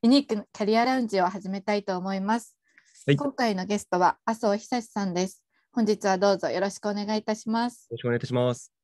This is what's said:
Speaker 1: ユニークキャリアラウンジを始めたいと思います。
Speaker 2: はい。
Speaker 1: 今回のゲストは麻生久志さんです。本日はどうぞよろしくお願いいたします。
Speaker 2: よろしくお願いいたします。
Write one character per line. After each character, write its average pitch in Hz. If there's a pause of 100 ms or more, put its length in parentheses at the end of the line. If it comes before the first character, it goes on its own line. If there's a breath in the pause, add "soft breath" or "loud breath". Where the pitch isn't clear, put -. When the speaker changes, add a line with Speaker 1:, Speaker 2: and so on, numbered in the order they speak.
Speaker 1:
ユ 233
ニ 277
ー -
ク 208
キ -
ャ 208
リ 220
ア 233
ラ 262
ウ -
ン 226
ジ 190
を -
始 185
め 190
た 208
い 208
と 190
思 185
い 190
ま 208
す。 - (520 soft breath)
Speaker 2:
は 143
い。 -
Speaker 1:
今 277
回 226
の 185
ゲ 202
ス -
ト 180
は 180
麻 226
生 202
久 240
志 220
さ 202
ん 180
で 180
す。 - (300)
本 226
日 208
は 190
ど 202
う 190
ぞ 165
よ 151
ろ 196
し 196
く 208
お -
願 208
い -
い 214
た 214
し 220
ま 233
す。 -
Speaker 2:
よ 117
ろ -
し -
く -
お 123
願 120
い -
い -
た -
し 123
ま 123
す。 -